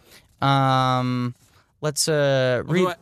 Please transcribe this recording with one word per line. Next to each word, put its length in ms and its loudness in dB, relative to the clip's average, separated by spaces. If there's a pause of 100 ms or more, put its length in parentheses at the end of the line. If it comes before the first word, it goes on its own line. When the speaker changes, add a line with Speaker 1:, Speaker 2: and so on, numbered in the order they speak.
(420)
Speaker 1:
Um, 920 0 (480)
let's, 260 -4
uh, 580 2
read 160 0
Speaker 2:
Although 200 0